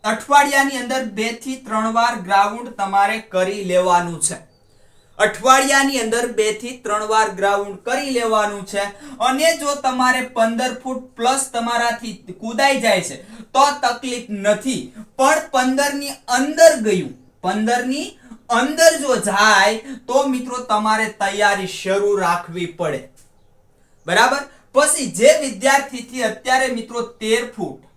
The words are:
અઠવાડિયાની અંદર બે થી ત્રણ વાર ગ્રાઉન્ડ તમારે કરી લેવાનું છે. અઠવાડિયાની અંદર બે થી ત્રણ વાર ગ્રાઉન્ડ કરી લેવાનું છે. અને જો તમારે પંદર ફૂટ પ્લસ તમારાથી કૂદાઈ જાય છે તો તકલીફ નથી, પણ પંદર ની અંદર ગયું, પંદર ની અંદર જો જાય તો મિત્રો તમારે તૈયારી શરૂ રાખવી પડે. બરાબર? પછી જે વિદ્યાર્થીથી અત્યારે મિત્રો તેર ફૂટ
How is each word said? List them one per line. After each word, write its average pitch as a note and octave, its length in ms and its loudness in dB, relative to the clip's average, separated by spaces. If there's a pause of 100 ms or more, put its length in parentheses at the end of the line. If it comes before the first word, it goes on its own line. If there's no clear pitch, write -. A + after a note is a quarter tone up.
(120)
અઠવાડિયાની C#4 680 4
અંદર B3 240 -2 (140)
બે A3 100 -2 (160)
થી C4 220 -8
ત્રણ A3 320 -2
વાર A#3 260 2
ગ્રાઉન્ડ G#3 560 0
તમારે G3+ 400 0 (140)
કરી F#3+ 340 0
લેવાનું F3+ 560 2
છે. - 140 -4 (800)
અઠવાડિયાની C4+ 840 2
અંદર A3+ 240 -2 (120)
બે G#3+ 100 2 (140)
થી B3 120 -10 (120)
ત્રણ G#3+ 260 -2
વાર A3 160 2 (100)
ગ્રાઉન્ડ G3+ 480 -2
કરી C4+ 300 -2
લેવાનું G#3 560 0
છે. G3 120 -4 (440)
અને C4+ 180 2 (140)
જો C#4+ 240 -2
તમારે B3+ 400 0 (140)
પંદર A#3 440 0
ફૂટ C4 240 -8 (140)
પ્લસ C4 340 0
તમારાથી A#3 880 -4
કૂદાઈ A#3+ 440 0
જાય F#3+ 240 2
છે - 80 -12 (360)
તો C4 100 6 (200)
તકલીફ A#3+ 440 -4 (140)
નથી, G#3 400 0 (380)
પણ D4+ 340 4
પંદર C4+ 480 0
ની - 160 -12 (220)
અંદર D4+ 340 6 (140)
ગયું, F#3 260 -2 (320)
પંદર A3+ 480 0
ની D#4+ 160 -6 (500)
અંદર D#4 320 2 (140)
જો B3 140 0 (100)
જાય G#3+ 680 2 (140)
તો C4+ 240 2
મિત્રો B3 260 -6 (140)
તમારે A3 340 0 (160)
તૈયારી G3+ 540 0
શરૂ G3+ 340 0 (140)
રાખવી F3 420 -4 (140)
પડે. D3+ 200 -4 (1080)
બરાબર? B3+ 360 2 (320)
પછી D4 340 2 (120)
જે C#4+ 120 8 (120)
વિદ્યાર્થીથી B3+ 840 -2
અત્યારે B3+ 460 0
મિત્રો A#3 320 -8 (160)
તેર A3 180 0 (140)
ફૂટ D3+ 260 -10 (160)